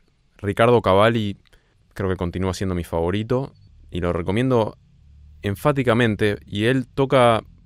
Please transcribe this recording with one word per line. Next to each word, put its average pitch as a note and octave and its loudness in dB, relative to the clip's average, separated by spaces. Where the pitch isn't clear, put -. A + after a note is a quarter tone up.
Ricardo A2+ 2
Cavalli G#2 2
creo G2 -6
que F#2 -2
continúa F#2 -4
siendo F#2+ -6
mi F2 -6
favorito G#2+ -4
y F2 -6
lo F2 -2
recomiendo G#2+ -2
enfáticamente. A2+ 0
Y G2+ -4
él B2+ -2
toca, B2+ 2